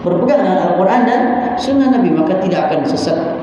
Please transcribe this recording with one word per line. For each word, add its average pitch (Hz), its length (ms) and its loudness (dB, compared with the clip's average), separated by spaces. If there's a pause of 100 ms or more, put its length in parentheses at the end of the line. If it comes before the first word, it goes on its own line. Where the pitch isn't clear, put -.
Berpegang 247 400 2
dengan 185 160 0 (120)
Al-Quran - 360 2
dan 247 120 0 (360)
sunnah 269 320 0
Nabi, 190 240 2
maka 160 320 0
tidak 156 240 0
akan 156 160 -2
sesat 143 320 -2 (260)